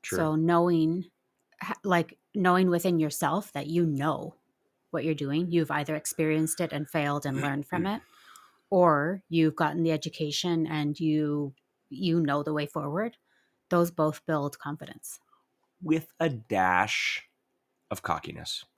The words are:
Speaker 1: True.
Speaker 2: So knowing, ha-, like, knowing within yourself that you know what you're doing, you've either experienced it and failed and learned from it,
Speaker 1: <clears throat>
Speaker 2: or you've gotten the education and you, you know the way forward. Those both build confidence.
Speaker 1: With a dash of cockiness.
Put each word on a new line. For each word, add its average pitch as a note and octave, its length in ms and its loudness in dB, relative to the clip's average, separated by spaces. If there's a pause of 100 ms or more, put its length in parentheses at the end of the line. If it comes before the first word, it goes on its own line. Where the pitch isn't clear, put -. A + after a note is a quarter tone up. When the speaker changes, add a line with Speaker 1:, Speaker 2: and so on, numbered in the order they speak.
Speaker 1:
True. - 160 -4
Speaker 2:
So D#3 180 0
knowing, E3+ 680 2 (560)
ha-, - 220 -8
like, E3+ 340 0 (160)
knowing F#3 360 4
within F3 300 2
yourself D#3 520 0
that C#3+ 160 -6
you E3+ 180 2
know D3 500 -2 (560)
what C#3 120 -4
you're D#3+ 100 0
doing, D3+ 380 -2
you've E3 200 2
either D3 240 -2
experienced D#3 680 -2
it D#3+ 100 -2
and D3+ 180 -6
failed C#3+ 360 -2
and C3+ 160 -2
learned C#3+ 260 -4
from F3 180 -2
it, G#3 160 -4 (340)
Speaker 1:
<clears throat> - 360 -20
Speaker 2:
or F3 580 4
you've D#3+ 260 2
gotten D#3+ 280 0
the E3 80 2
education D#3 760 -2
and D3 340 -4
you, D3 540 0 (360)
you E3+ 320 0
know C#3+ 200 0
the D3+ 120 -4
way D3 120 -2
forward. D#3+ 520 -6 (520)
Those E3+ 220 4
both D#3 340 0
build D3 320 -2
confidence. - 640 -14 (640)
Speaker 1:
With D#3+ 360 0
a E3 100 2
dash G2 960 0 (680)
of G2+ 100 -8
cockiness. D#2+ 640 -6 (140)